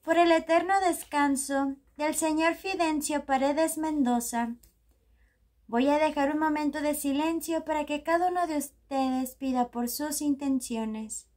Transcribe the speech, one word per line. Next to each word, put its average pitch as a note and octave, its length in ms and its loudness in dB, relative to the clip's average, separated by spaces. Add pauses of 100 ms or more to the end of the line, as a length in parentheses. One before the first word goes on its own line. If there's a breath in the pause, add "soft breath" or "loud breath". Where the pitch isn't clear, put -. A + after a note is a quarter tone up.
por E4 160 2
el E4+ 160 6
eterno E4 480 2
descanso C#4 960 0 (220)
del D4+ 160 0
señor D#4+ 400 2
Fidencio D#4 720 -2
Paredes C#4+ 500 0
Mendoza. A#3+ 800 0 (1120)
Voy A#3+ 220 2
a D4 100 4
dejar D4+ 340 2
un D4+ 60 -2
momento D4+ 420 0
de D4 140 0
silencio D#4+ 720 -2
para D4+ 180 -2
que D4 180 -6
cada E4+ 260 2
uno F4+ 180 0
de D#4 100 -2
ustedes C4 800 -4
pida B3+ 360 -2
por A#3+ 200 -4
sus D4+ 320 -4
intenciones. B3 1160 -4